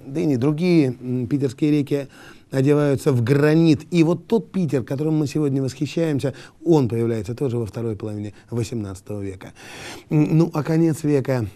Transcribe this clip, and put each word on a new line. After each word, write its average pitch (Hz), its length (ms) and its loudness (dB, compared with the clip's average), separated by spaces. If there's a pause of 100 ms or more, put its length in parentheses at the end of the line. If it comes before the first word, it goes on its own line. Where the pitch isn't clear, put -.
да 139 140 -6
и 180 40 0
не 143 140 2
другие, 151 600 2
м, 127 280 -4
питерские 143 460 -2
реки 143 360 -2 (420)
одеваются 143 600 2
в 120 100 2
гранит. 151 580 4 (100)
И 170 120 4
вот 170 240 0
тот - 260 0
Питер, 143 300 0
которым 151 360 -2
мы 151 80 0
сегодня 139 360 0
восхищаемся, 139 720 -2 (320)
он 151 240 4
появляется 117 460 -2
тоже 120 240 -4
во 113 80 -4
второй 113 280 -6
половине 104 380 -8 (180)
восемнадцатого 104 680 -6
века. 95 320 -12 (560)
М, 156 300 4
ну, 165 160 4
а 151 80 -2
конец 160 420 0
века — 131 520 0